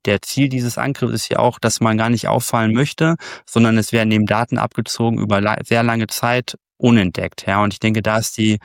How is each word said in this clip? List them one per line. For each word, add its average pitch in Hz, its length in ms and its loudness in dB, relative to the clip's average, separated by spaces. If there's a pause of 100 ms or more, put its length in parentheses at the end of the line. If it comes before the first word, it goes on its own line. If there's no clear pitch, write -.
der 101 160 2
Ziel 135 280 -2
dieses 123 280 -2
Angriffs 123 360 -2
ist - 160 -6
ja - 100 0
auch, 120 200 0
dass 117 200 -2
man 110 180 2
gar 113 120 0
nicht 113 180 -2
auffallen 113 460 0
möchte, 156 420 0 (300)
sondern 113 320 2
es 107 140 -2
werden 110 200 2
eben 107 140 2
Daten 113 320 -2
abgezogen 113 600 -2
über 104 220 0
la-, 104 220 0
sehr 117 200 2
lange 113 240 0
Zeit 123 500 -2 (220)
unentdeckt, 98 680 2
ja. 101 160 2
Und 101 100 0
ich - 60 -16
denke, 110 240 0
da 110 160 0
ist - 180 -6
die 110 280 2